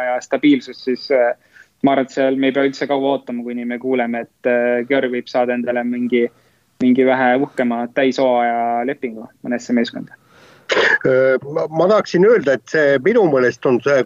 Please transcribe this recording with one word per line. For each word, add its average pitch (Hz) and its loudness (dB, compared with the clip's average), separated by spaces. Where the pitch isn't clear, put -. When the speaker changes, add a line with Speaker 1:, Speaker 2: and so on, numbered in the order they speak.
Speaker 1:
ja 123 -2
stabiilsust, 131 -2
siis, 123 -6
äh, 123 2
ma 139 2
arvan, 135 0
et - -20
seal 135 0
me 135 0
ei 131 -2
pea 139 0
üldse 135 -4
kaua 139 0
ootama, 123 -8
kuni 120 -8
me 120 -6
kuuleme, 120 -2
et, - -6
äh, 120 0
Georg 131 2
võib 123 -8
saada 123 0
endale 120 -2
mingi, 120 0
mingi 127 4
vähe 127 2
uhkema 120 -4
täishooaja 120 0
lepingu 120 -8
mõnesse 120 -4
meeskonda. - -4
Speaker 2:
Äh, 131 2
ma, 156 -6
ma 160 0
tahaksin 190 2
öelda, 147 4
et - -14
see, 143 2
minu 214 4
meelest 127 0
on 127 2
see, 139 2